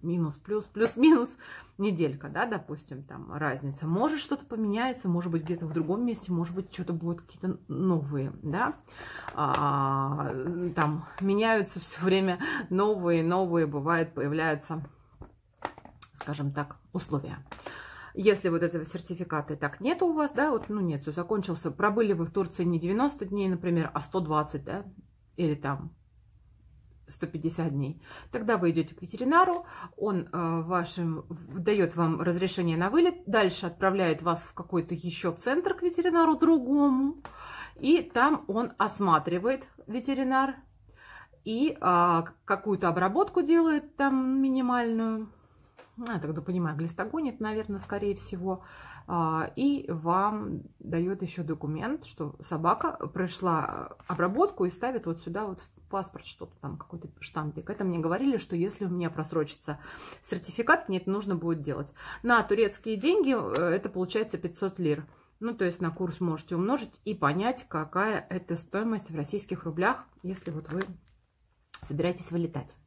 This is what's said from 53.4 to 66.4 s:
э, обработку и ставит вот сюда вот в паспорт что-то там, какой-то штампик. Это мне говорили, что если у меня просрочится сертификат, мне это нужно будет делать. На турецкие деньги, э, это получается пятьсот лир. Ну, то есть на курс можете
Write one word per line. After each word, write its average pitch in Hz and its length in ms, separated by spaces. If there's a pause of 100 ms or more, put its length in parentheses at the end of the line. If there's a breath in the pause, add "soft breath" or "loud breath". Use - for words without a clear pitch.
э, - 180
обработку 196 560
и 180 60
ставит 247 360
вот 165 140
сюда 196 260
вот 185 140
в - 300
паспорт - 340
что-то - 360
там, 147 180
какой-то - 300 (120)
штампик. 151 500
Это 208 140
мне 175 140
говорили, 202 400
что - 180
если 190 300
у - 20
меня 175 220
просрочится 156 680 (420 loud breath)
сертификат, 233 680
мне 190 100
это 180 120
нужно 196 260
будет 165 240
делать. 143 320 (300 loud breath)
На 233 200
турецкие 214 540
деньги, 277 360
э, 160 300
это 175 260
получается 190 500
пятьсот 185 400
лир. 151 280 (320 soft breath)
Ну, 233 160
то 214 100
есть 175 160
на 170 100
курс 170 300
можете 170 360